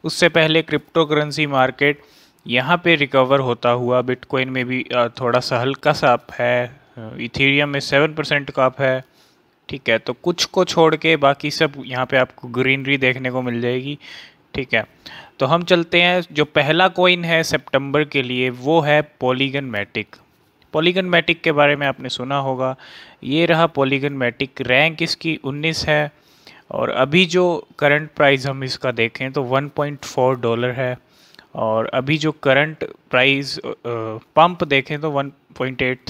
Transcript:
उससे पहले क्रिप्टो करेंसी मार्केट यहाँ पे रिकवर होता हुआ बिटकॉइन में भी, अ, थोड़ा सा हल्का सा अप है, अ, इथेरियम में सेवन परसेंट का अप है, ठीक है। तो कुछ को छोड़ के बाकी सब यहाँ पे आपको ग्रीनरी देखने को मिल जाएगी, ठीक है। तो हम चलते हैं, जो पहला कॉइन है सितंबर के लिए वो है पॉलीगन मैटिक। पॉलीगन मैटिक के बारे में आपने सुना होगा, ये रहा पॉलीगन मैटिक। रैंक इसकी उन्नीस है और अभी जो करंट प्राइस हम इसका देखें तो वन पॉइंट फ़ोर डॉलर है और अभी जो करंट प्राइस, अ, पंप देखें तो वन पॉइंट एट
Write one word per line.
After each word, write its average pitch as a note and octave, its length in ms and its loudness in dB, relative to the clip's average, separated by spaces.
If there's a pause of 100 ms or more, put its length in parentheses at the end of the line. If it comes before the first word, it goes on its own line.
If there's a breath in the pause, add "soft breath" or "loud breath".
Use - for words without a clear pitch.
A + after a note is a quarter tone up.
उससे E3+ 260 2
पहले D#3+ 320 2
क्रिप्टो D#3+ 440 0
करेंसी D3+ 420 -2
मार्केट C#3 540 0 (460 soft breath)
यहाँ C3 360 0
पे E3+ 120 6
रिकवर C#3 440 2
होता B2 300 0
हुआ B2 320 2
बिटकॉइन B2+ 480 -4
में C3 160 -4
भी, B2+ 200 -4 (100)
अ, A#2+ 120 2
थोड़ा A#2+ 320 0
सा B2 200 -2
हल्का C#3 340 0
सा C#3 200 2
अप A#2 180 -2
है, B2 500 -2 (160)
अ, A2 120 -16 (100)
इथेरियम C#3 500 0
में C#3 100 -4
सेवन C#3+ 340 2
परसेंट D3 380 -4
का C3+ 140 2
अप B2+ 160 -2
है, C3 240 -2 (640 soft breath)
ठीक C#3 200 -6
है। A2+ 80 4
तो A#2+ 160 -4
कुछ F3 320 -4
को F#3 200 0
छोड़ D#3+ 300 4
के D#3+ 200 0
बाकी C#3+ 360 0
सब D3+ 220 0 (120)
यहाँ B2+ 200 -4
पे C3+ 120 0
आपको C3 300 -2
ग्रीनरी C3 500 0
देखने B2+ 340 0
को B2+ 100 -4
मिल A#2+ 200 -4
जाएगी, B2+ 380 -4 (560 loud breath)
ठीक C3 180 -4
है। A2 120 0 (540 loud breath)
तो C#3 60 2
हम E3 180 0
चलते E3+ 380 2
हैं, F3+ 300 2
जो D3 140 0
पहला D#3 420 2
कॉइन F3+ 360 2
है E3 200 2
सितंबर C#3 600 0
के D3 180 -2
लिए B2+ 280 -2
वो C3 320 0
है D3+ 200 2
पॉलीगन C3+ 600 -2
मैटिक। G#2+ 520 -8 (580)
पॉलीगन F3 320 0
मैटिक E3+ 360 0
के E3 100 0
बारे D3 240 4
में C#3+ 120 -2
आपने C3 220 -6
सुना C3 280 -4
होगा, C3 380 -2 (480 loud breath)
ये D3 220 0
रहा E3 220 4
पॉलीगन C#3 460 0
मैटिक। C3 380 -4 (100)
रैंक C#3+ 400 2
इसकी D#3+ 420 -4
उन्नीस D3 440 -4
है D3+ 240 0 (600 soft breath)
और - 180 -2
अभी C#3+ 360 2
जो F3 420 0 (120)
करंट D3 360 2
प्राइस C#3 320 2
हम C3+ 160 -6
इसका C3 280 -4
देखें A#2 400 -2
तो C#3 120 -4
वन C3+ 240 -2
पॉइंट D3 380 -6
फ़ोर C3 340 0
डॉलर A#2+ 320 -2
है B2+ 260 -4 (580 soft breath)
और A2 380 -2
अभी C3+ 240 0
जो D3+ 140 -2
करंट D3 520 0 (280)
प्राइस, C#3 460 2
अ, B2 140 -8 (640)
पंप E3+ 280 4
देखें C#3+ 380 -2
तो D#3 100 -4
वन C#3 180 -2
पॉइंट - 520 -8
एट B2+ 180 -2 (100)